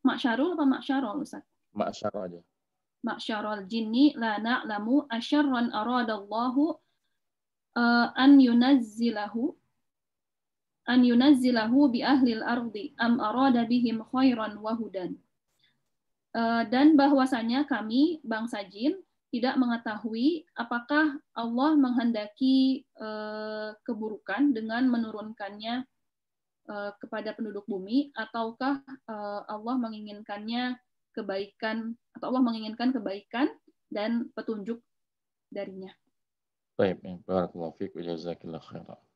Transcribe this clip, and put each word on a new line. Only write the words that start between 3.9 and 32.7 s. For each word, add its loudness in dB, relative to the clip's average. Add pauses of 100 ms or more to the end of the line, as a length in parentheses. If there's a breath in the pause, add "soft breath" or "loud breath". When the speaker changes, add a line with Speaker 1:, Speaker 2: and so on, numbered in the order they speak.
Speaker 1:
la -4
na'lamu -2
asyarron 0
aradallahu, -2 (1040)
eh, 4 (100)
an 10
yunazzilahu, 2 (1400)
an 6
yunazzilahu 6
bi 0
ahlil 4
ardi -6
am 2
arada 2
bihim 0
khairan 0
wa -6
hudan. -6 (1200)
Eh, 0
dan 6
bahwasanya 4
kami, 2
bangsa -4
jin, -2 (340)
tidak 0
mengetahui 0 (140)
apakah 0 (160)
Allah 0
menghendaki, 2
eh, -10 (120)
keburukan -2
dengan 0
menurunkannya, -6 (800)
eh, -8
kepada -8
penduduk -8
bumi, -2
ataukah, -6
eh, -10
Allah -6
menginginkannya -8 (360)
kebaikan, -6 (200)
atau -8
Allah 4
menginginkan -2